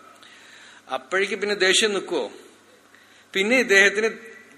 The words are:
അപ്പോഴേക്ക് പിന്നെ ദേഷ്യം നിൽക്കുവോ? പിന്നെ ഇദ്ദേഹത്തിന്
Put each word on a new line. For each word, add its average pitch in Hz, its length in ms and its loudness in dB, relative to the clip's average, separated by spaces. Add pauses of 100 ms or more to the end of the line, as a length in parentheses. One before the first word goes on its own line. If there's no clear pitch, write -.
(920)
അപ്പോഴേക്ക് 190 420 -4
പിന്നെ 208 200 -4
ദേഷ്യം 190 380 2
നിൽക്കുവോ? 156 380 -6 (1000)
പിന്നെ 214 260 2
ഇദ്ദേഹത്തിന് 202 500 2 (480)